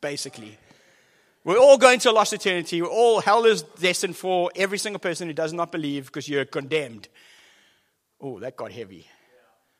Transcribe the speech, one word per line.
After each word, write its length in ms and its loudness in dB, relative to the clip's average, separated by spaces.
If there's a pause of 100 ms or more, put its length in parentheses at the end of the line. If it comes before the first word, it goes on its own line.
basically. 560 -12 (840)
We're 160 0
all 180 10
going 220 6
to 100 2
a 20 2
lost 220 2
eternity. 480 -4
We're 80 -4
all, 320 2
hell 240 2
is 160 2
destined 560 -4
for 380 -2
every 240 -4
single 200 -8
person 280 -8
who 80 -10
does 180 -6
not 180 -6
believe 400 -8
'cause 160 -12
you're 180 -4
condemned. 640 -8 (1120)
Oh, 200 -14
that 180 -14
got 140 -12
heavy. 360 -18 (720)